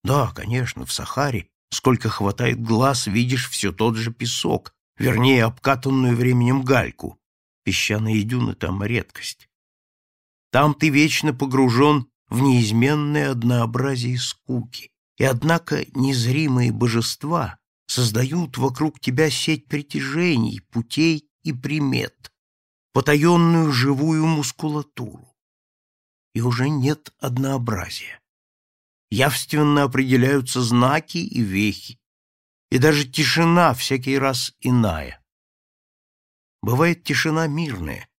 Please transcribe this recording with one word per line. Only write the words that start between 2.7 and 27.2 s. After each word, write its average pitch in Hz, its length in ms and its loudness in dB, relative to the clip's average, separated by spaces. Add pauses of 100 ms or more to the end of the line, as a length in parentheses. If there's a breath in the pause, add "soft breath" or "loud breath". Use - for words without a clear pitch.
видишь 123 420 -2
все - 240 -4
тот 113 240 0
же 113 160 -6
песок, - 600 -4 (240)
вернее, 123 460 4
обкатанную 127 720 0
временем 123 460 2
гальку. 123 580 -2 (460)
Песчаные 107 580 0
дюны 120 320 -2
там 95 280 -4
редкость. - 680 -8 (1000)
Там 143 220 4
ты 160 160 0
вечно 147 440 2
погружен 131 760 2 (200)
в 113 100 -2
неизменное 139 920 2
однообразие 123 840 -2
скуки — - 760 -8 (260)
и, - 80 0
однако, 151 600 -2 (140)
незримые 127 720 0
божества 117 880 -2 (280)
создают 127 720 -2
вокруг 135 440 -2
тебя 143 280 0
сеть - 380 -4
притяжений, 139 960 -2
путей 151 680 -2 (140)
и 160 80 -4
примет, 135 800 -4 (640)
потаенную 165 760 4
живую 143 540 0
мускулатуру. 151 1080 -6 (1000)
И 117 80 -4
уже 123 280 0
нет 143 500 -2
однообразия. 123 1000 -4 (880)